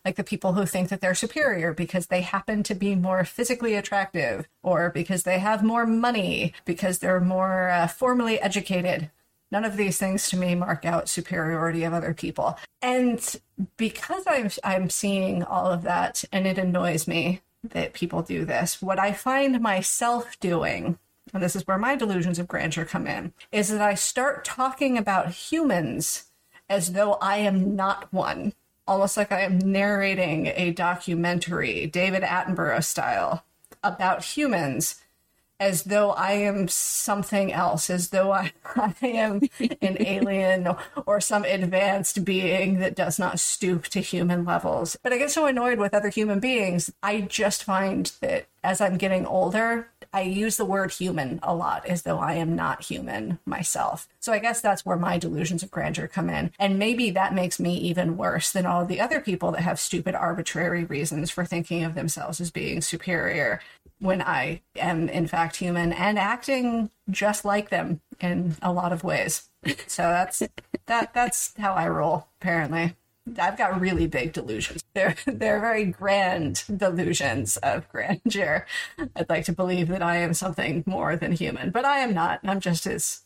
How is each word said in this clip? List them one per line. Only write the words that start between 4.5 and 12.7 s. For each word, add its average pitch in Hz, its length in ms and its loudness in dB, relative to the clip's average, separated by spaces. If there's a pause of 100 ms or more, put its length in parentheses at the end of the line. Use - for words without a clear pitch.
or 175 280 2
because 175 340 -2
they 185 160 2
have 208 240 2
more 233 220 4
money, 226 680 2 (100)
because 180 360 -2
they're 185 200 2
more, 185 500 2
uh, 175 180 4
formally 240 520 2
educated. 180 720 0 (400)
None 208 140 0
of 202 100 -2
these 196 220 0
things 190 320 0
to 180 80 0
me 180 180 2
mark 175 300 -2
out 170 240 0
superiority 165 760 -2
of 165 100 0
other 160 200 -2
people. - 440 -2 (240)